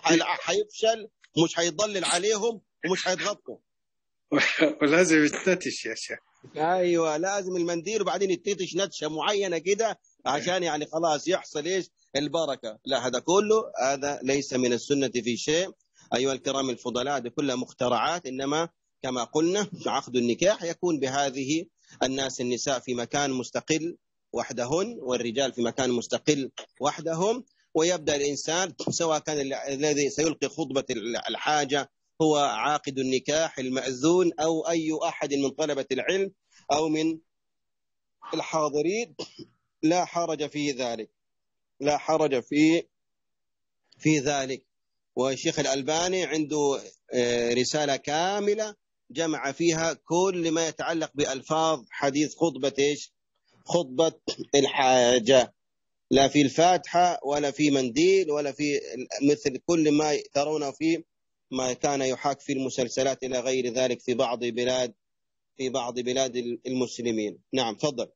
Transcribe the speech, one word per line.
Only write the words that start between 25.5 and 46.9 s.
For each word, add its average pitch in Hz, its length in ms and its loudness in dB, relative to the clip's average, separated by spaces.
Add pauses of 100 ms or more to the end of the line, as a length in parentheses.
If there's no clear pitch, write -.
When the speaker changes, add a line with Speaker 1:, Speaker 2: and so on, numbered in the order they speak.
Speaker 1:
في 120 100 -2
مكان 127 280 0
مستقل 123 600 0 (300)
وحدهم، 165 640 -2 (300)
ويبدأ 156 420 2
الإنسان 147 580 -2 (160)
سواء 160 280 0
كان 151 200 -4
ال-، 135 160 -4
الذي 139 560 0
سيلقي 147 380 -2
خطبة 135 420 -2
ال-، 113 260 -4
الحاجة 139 760 -2 (320)
هو 156 140 4
عاقد 139 600 0
النكاح 135 600 0
المأذون 135 840 2
أو 160 280 0
أي 160 360 -2
أحد 156 300 -4
من 139 160 2
طلبة 143 420 -4
العلم 190 400 -2 (400)
أو 156 160 0
من 160 300 0 (1160)
الحاضرين، 160 800 -2 (680)
لا 170 220 4
حرج 156 460 -4
في 147 200 -2
ذلك، 120 400 -4 (680)
لا 147 180 2
حرج 151 440 2
في، 156 400 4 (1160)
في 156 200 2
ذلك. 135 520 -4 (460)
والشيخ 131 420 -2
الألباني 156 680 0
عنده، 143 560 0 (340)